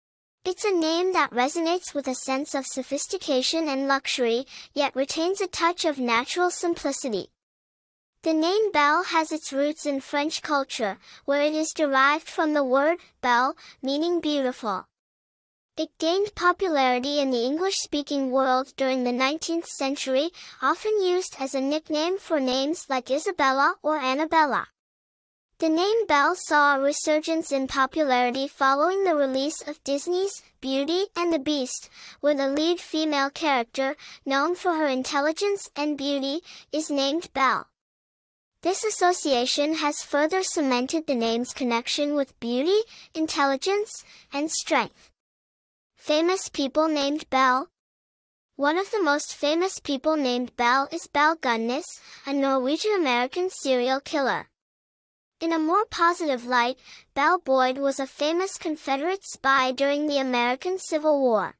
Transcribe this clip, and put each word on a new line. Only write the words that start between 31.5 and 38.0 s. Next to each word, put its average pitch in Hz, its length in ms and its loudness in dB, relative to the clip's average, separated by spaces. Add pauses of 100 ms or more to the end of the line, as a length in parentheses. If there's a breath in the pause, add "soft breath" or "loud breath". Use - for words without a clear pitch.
where 294 160 2
the 269 120 0
lead 311 300 0
female 302 500 -2
character, 269 680 -2 (280 loud breath)
known 277 300 0
for 349 200 0
her 311 120 0
intelligence 302 880 -2
and 294 240 -2
beauty, 277 440 -2 (280 loud breath)
is 302 220 -2
named 277 420 -2
Belle. 262 320 0 (960)